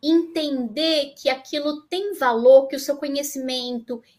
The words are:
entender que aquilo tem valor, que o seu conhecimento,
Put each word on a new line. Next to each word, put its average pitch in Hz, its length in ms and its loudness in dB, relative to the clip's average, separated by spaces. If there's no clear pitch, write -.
entender 294 1120 -2
que 269 140 -2
aquilo 294 520 -6
tem 403 320 -6
valor, 254 520 6
que 277 100 -6
o 269 40 -6
seu 285 160 -4
conhecimento, 254 1040 -6